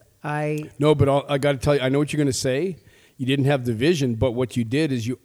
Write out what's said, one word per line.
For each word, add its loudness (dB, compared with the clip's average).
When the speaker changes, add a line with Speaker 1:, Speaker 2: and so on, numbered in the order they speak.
Speaker 1:
I -4
Speaker 2:
No, 6
but 4
I'll, 2
I 0
gotta 0
tell 2
you, 0
I 0
know 2
what -2
you're -2
gonna 2
say. -2
You -8
didn't 2
have 2
the 0
vision, 0
but 0
what -4
you 0
did 0
is -4
you -6